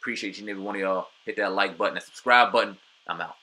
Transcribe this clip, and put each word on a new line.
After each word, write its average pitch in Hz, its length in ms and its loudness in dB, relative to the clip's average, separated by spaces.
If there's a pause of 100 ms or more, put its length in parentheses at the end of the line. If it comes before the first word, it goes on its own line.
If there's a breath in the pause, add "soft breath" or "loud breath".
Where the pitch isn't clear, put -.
Appreciate 113 300 -6
each 98 100 -14
and 104 80 -14
every 98 140 -8
one 101 120 -6
of 101 60 -4
y'all. 95 280 -2 (160)
Hit 107 120 -8
that 101 160 0
like 95 260 0
button, 101 160 0
that - 100 -10
subscribe 123 480 4
button. 104 260 2 (300)
I'm 85 120 -6
out. 82 220 -10